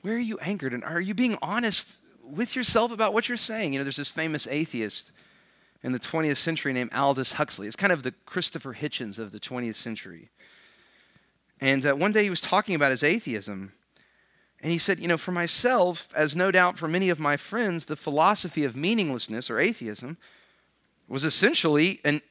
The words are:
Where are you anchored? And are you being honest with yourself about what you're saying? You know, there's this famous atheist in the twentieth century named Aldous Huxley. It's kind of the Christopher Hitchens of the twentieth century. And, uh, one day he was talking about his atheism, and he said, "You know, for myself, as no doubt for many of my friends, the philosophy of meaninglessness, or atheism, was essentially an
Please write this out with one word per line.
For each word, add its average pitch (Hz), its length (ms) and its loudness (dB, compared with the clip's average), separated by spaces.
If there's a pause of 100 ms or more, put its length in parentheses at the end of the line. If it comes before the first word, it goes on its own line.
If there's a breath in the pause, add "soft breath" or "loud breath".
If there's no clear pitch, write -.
Where 214 140 -2
are - 20 -2
you 220 220 -2
anchored? 147 340 -4
And 123 100 -6
are 165 160 -2
you 190 140 -4
being 233 260 2
honest 214 600 -2 (220)
with 151 320 -4
yourself 240 380 2
about 208 220 0
what 226 160 2
you're 240 80 -2
saying? 214 340 -2
You 135 60 -2
know, 139 60 -2
there's 135 120 -4
this - 140 -4
famous 160 360 -2
atheist 127 640 -4 (720 soft breath)
in 127 100 -2
the 123 60 -2
twentieth 151 380 0
century 156 380 -2
named 127 180 -2
Aldous 131 400 2
Huxley. 104 340 -4
It's 110 80 -4
kind 190 180 2
of 147 100 0
the 123 100 -4 (140)
Christopher 147 480 -6
Hitchens 113 440 -6
of 104 140 -8
the 107 80 -12
twentieth 123 360 -6
century. 95 520 -10 (1300 soft breath)
And, 135 240 4
uh, 139 80 4
one 185 180 2
day 214 120 6
he 202 60 2
was 170 120 -2
talking 190 320 2
about 143 160 4
his 127 120 0
atheism, 107 680 -2 (920 soft breath)
and 156 80 -2
he 170 60 2
said, 165 240 0
"You 170 80 -4
know, 170 80 4
for 180 160 -6
myself, 180 800 2
as 151 220 2
no 185 140 4
doubt 180 260 6
for 160 120 -4
many 180 200 2
of 165 100 2
my 147 200 2
friends, 196 480 -2
the 151 100 -6
philosophy 160 680 2
of 120 120 -2
meaninglessness, 143 720 -2
or 113 100 -2
atheism, 135 600 -2 (880 soft breath)
was 135 160 -2
essentially 170 800 4
an 147 260 2